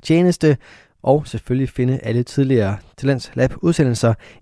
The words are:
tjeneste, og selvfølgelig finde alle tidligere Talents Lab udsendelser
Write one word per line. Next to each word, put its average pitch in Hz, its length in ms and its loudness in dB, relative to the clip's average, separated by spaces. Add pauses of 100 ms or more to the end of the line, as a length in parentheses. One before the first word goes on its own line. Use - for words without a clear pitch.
tjeneste, 165 540 2 (460)
og 147 240 0
selvfølgelig 123 420 -4
finde 131 340 -2
alle 117 200 -2
tidligere 120 540 0 (200)
Talents 131 360 -2
Lab 127 280 0
udsendelser 123 520 2 (280)